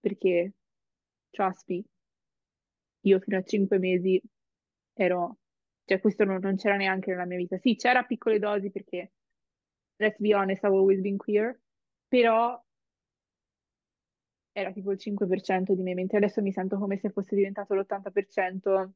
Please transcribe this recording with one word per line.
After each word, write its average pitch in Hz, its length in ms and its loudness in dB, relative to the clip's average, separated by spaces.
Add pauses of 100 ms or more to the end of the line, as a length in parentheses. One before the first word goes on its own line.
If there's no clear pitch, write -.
Perché, 190 540 0 (760)
trust - 380 -4
me, 185 160 -4 (1200)
io 196 160 6
fino 196 180 -4
a 190 40 -2
cinque 196 360 0
mesi 185 420 2 (760)
ero, 180 440 -2 (460)
cioè 190 160 0
questo 208 240 2
non, 190 160 -2
non 190 160 -2
c'era 202 200 2
neanche 190 340 -2
nella 180 140 -4
mia 180 140 -8
vita. 180 200 -4
Sì, 233 180 2
c'era 247 240 0
a 240 40 -4
piccole 220 340 -2
dosi 202 320 -4
perché, 190 420 -12 (840)
let's 208 220 -2
be 208 160 2
honest, 196 300 0
I've 202 100 4
always 190 260 4
been 196 160 -4
queer, 214 440 -2 (480)
però 233 520 4 (1900)
era 196 180 -4
tipo 196 200 -6
il 196 60 -4
cinque 202 280 -4
per 185 140 0
cento 190 340 0
di 185 80 -4
me, 185 120 -4
mentre 185 240 -2
adesso 208 240 0
mi 196 100 -2
sento 190 260 -4
come 196 200 -4
se 202 120 -6
fosse 196 240 -6
diventato 196 400 -2
l'ottanta 196 360 -4
per 196 180 -2
cento 190 680 -2